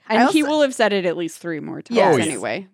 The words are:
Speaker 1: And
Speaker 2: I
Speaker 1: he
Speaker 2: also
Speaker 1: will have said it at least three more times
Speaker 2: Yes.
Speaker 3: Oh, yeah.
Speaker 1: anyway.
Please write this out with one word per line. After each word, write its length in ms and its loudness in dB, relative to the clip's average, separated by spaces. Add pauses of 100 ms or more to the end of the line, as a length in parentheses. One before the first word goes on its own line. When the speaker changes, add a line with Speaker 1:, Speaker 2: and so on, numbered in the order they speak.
Speaker 1:
And 140 2
Speaker 2:
I 80 4
Speaker 1:
he 120 2
Speaker 2:
also 80 -2
Speaker 1:
will 100 2
have 140 2
said 160 2
it 140 0
at 100 0
least 240 -8
three 220 -8
more 200 -10
times 140 -8
Speaker 2:
Yes. 180 4
Speaker 3:
Oh, 40 4
yeah. 80 0
Speaker 1:
anyway. 480 -6